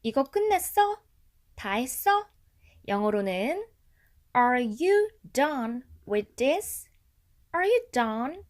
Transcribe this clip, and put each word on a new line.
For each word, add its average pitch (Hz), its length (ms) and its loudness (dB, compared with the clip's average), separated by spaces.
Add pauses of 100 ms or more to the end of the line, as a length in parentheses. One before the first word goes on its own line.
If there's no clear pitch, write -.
"이거 240 220 0
끝냈어? 403 760 0 (540)
다 196 200 -6
했어?" 403 540 0 (600)
영어로는 208 800 -2 (680)
"Are 247 300 4
you 381 440 2 (220)
done 254 500 -2 (300)
with 208 260 -2
this? 294 520 -2 (680)
Are 370 140 0
you 480 220 0
done? 247 580 -2